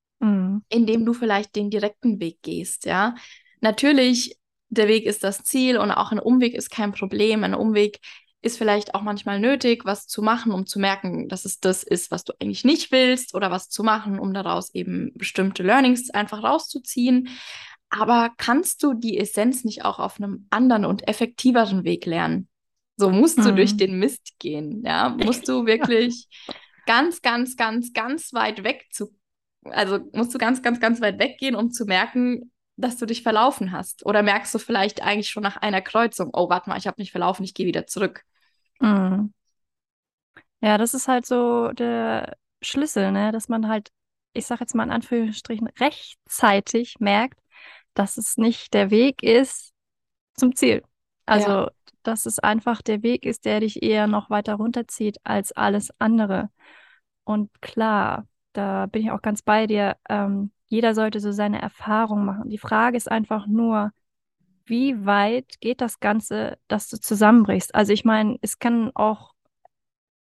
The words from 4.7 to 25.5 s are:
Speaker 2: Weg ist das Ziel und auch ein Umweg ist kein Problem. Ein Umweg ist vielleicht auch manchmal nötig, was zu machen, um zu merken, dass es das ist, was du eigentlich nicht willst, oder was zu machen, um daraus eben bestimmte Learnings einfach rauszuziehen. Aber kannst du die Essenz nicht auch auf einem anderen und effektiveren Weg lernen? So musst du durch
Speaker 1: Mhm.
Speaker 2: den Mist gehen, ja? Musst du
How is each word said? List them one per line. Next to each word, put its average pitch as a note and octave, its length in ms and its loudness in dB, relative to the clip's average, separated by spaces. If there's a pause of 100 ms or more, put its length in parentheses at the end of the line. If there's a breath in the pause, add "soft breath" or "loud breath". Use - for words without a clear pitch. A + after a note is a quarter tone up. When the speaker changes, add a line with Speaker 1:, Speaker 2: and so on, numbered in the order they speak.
Speaker 2:
Weg A3 180 4
ist - 180 -4
das G3 200 -4
Ziel B3+ 340 2
und G#3 140 0
auch - 200 0
ein G#3+ 80 0
Umweg B3 340 4
ist - 160 -8
kein G#3 220 -4
Problem. G3+ 520 0
Ein F#3+ 120 0
Umweg G#3 440 2 (420 loud breath)
ist A#3 160 -4
vielleicht G#3 380 0
auch G3 60 -2
manchmal G3+ 380 -4
nötig, A#3+ 460 2
was G3+ 220 -4
zu - 140 -6
machen, A3+ 300 2
um F#3+ 140 -2
zu - 140 -8
merken, F#3+ 480 -2
dass F#3 180 -10
es - 140 -10
das F#3 240 0
ist, - 280 -4
was F3 120 -8
du - 160 -10
eigentlich G3+ 240 -6
nicht D4+ 280 2
willst, B3+ 440 2
oder F#3+ 160 -2
was F#3 180 -6
zu - 140 -6
machen, G#3 360 0
um G3 140 -4
daraus F3+ 400 -4
eben F3+ 420 -6
bestimmte - 480 -4
Learnings B3 480 4
einfach G#3 320 -4
rauszuziehen. B3+ 840 0 (600 loud breath)
Aber A#3 480 2
kannst - 460 0
du C#4+ 100 4
die A3+ 240 -4
Essenz A3 480 0
nicht G#3+ 180 -8
auch G3 160 -2
auf - 180 -6
einem G3 340 -8
anderen A3+ 340 4
und - 220 -2
effektiveren A3 760 0
Weg E3+ 220 -2
lernen? E3+ 420 -2 (500)
So G3+ 120 4
musst A3+ 360 4
du G#3 80 6
durch G3 180 6
Speaker 1:
Mhm. G#3 60 -2
Speaker 2:
den F#3+ 220 0
Mist - 400 -2
gehen, D3+ 460 -8
ja? D#3+ 240 0
Musst A#3+ 380 -2
du B3+ 180 -2